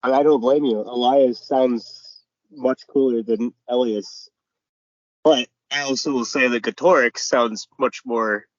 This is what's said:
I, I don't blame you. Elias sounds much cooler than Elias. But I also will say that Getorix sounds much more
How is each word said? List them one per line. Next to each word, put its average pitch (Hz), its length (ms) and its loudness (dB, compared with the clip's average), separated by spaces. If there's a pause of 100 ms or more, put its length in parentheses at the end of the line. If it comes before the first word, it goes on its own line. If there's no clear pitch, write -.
I, 127 80 0
I 135 120 2
don't 147 180 4
blame 139 240 2
you. 113 140 0
Elias 123 680 2
sounds 127 760 -4 (280)
much 131 360 -4
cooler 127 360 0
than 113 300 -4 (140)
Elias. 120 640 -4 (960)
But 135 260 2 (220)
I 143 100 -4
also 139 300 -4
will 127 140 -2
say 127 220 -2
that 120 160 -2
Getorix 131 560 0
sounds 117 480 -2 (100)
much - 280 -4
more 110 400 -4 (140)